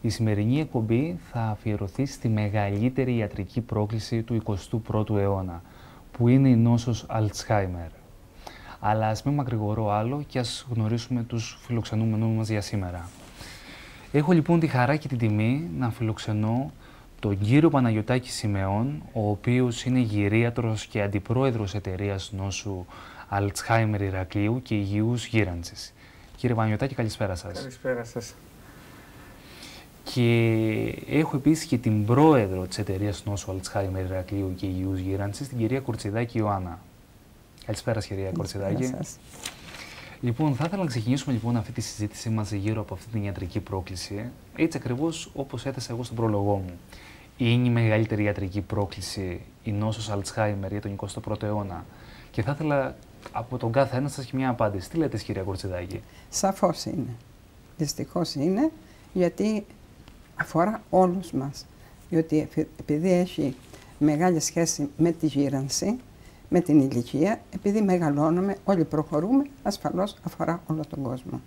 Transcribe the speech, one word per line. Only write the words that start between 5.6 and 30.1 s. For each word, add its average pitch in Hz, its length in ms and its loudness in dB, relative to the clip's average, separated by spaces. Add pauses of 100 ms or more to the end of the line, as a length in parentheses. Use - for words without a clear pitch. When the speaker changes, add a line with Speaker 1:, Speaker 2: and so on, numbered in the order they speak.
Speaker 1:
που 117 160 4
είναι 135 200 8
η 127 80 8
νόσος 117 520 4
Αλτσχάιμερ. 98 800 0 (920)
Αλλά 110 280 2
ας 110 140 -2
μην 143 120 0
μακρηγορώ 110 560 0
άλλο 120 360 0
και - 120 -4
ας - 360 -4
γνωρίσουμε 117 480 0
τους 113 380 -6
φιλοξενούμενους 113 760 0
μας 110 120 -2
για 107 120 0
σήμερα. 90 480 -6 (1040)
Έχω 147 200 4
λοιπόν 165 280 6
τη 160 60 2
χαρά 127 300 4
και 147 120 -6
την 127 100 -2
τιμή 117 600 2
να 131 120 0
φιλοξενώ 110 800 0 (500)
τον 101 180 0
κύριο 135 320 6
Παναγιωτάκη 123 600 2
Σιμεών, 104 720 -2 (100)
ο 104 180 0
οποίος 120 540 2
είναι 127 140 2
γυρίατρος 110 880 2
και - 160 -2
αντιπρόεδρος 107 720 0
εταιρείας 98 640 -4
νόσου 95 480 -4 (440)
Αλτσχάιμερ 104 720 2
Ηρακλείου 101 600 0
και 113 120 -4
υγιούς 107 520 0
γύρανσης. 90 680 -2 (420)
Κύριε 123 200 0
Παναγιωτάκη, 113 380 0
καλησπέρα 107 400 -2
σας. - 240 -10
Speaker 2:
Καλησπέρα 127 460 -6
σας. 110 300 -10 (1700)
Speaker 1:
Και 113 920 2 (100)